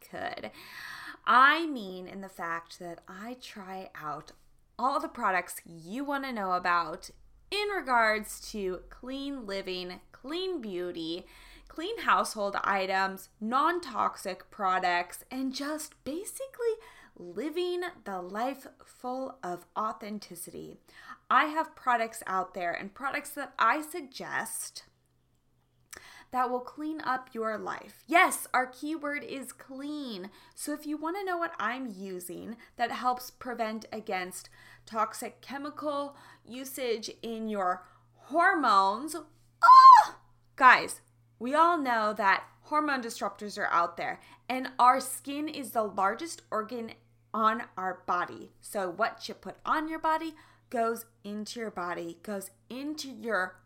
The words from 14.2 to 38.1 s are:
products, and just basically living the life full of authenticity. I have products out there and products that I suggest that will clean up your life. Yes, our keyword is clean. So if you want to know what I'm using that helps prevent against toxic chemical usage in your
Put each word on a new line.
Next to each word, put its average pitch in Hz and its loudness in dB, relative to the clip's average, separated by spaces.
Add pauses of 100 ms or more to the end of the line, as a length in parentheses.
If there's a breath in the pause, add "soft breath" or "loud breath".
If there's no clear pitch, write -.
products, 185 0
and 262 -4
just 294 -8
basically 453 -4 (400 loud breath)
living 311 -4 (220)
the 190 -8
life 220 -6 (180)
full 262 -10
of 180 -8 (120)
authenticity. 202 -8 (520 loud breath)
I 262 6
have 311 -4
products 226 -2
out 185 -2
there 175 -4
and 196 -8
products 277 -6
that 277 -10
I 240 4
suggest 214 -8 (1500 loud breath)
that 254 2
will 247 0
clean 302 -8
up 254 -4
your 220 -4
life. - -10
Yes, 330 4
our 254 2
keyword 294 -8
is 262 -10
clean. 269 -10 (260 loud breath)
So - -6
if 302 -10
you 302 -6
want 320 -2
to 403 -6
know 359 -2
what 330 -4
I'm 247 -4
using 185 -10 (180 loud breath)
that 240 -2
helps 247 -4
prevent 220 -6
against 185 -8 (380 loud breath)
toxic 220 -4
chemical 285 -6 (260 loud breath)
usage 247 -6 (100)
in 220 -6
your 185 -2 (280 loud breath)